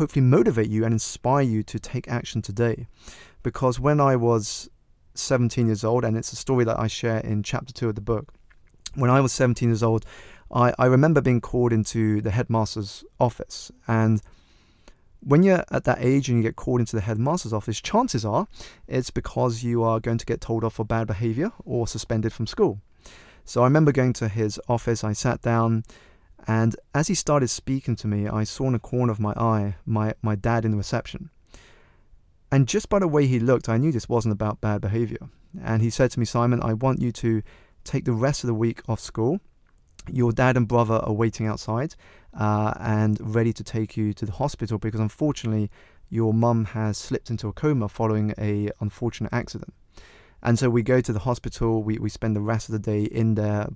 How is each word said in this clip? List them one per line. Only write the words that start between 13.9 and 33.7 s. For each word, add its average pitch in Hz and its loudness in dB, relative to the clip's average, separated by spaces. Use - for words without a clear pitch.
when 151 4
you're 190 6
at - -2
that 127 2
age 131 2
and 120 2
you 113 2
get 113 -2
called 123 -2
into 113 -2
the 107 -2
headmaster's 113 -2
office, 107 -4
chances 208 0
are 123 0
it's 131 -4
because 120 -2
you 117 0
are 113 0
going 117 -2
to - -8
get - -4
told 113 -2
off 113 -2
for 113 -4
bad 113 -2
behaviour 113 -2
or 120 -2
suspended 110 -2
from 110 -6
school. 117 0
So - 2
I - 8
remember 147 6
going 127 2
to 113 -4
his 107 -2
office, 117 0
I 107 -2
sat 120 -2
down, 117 2
and 113 2
as 147 2
he 196 2
started 143 2
speaking 135 -4
to - -8
me, 104 0
I 107 0
saw 131 -4
in 131 2
the 120 0
corner 123 0
of 101 -4
my 104 0
eye 107 0
my, 107 0
my 107 0
dad 113 0
in 110 2
the 107 0
reception. - -6
And 135 6
just 208 -2
by 208 2
the 190 2
way 147 4
he 127 2
looked, 120 2
I 113 2